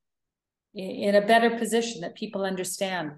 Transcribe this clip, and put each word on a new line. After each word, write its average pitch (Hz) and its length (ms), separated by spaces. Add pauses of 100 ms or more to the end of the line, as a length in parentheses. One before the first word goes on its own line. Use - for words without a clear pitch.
(760)
i-, 208 40
in 202 360
a 202 100
better 226 320
position, 220 440
that 170 140
people 202 280
understand 185 760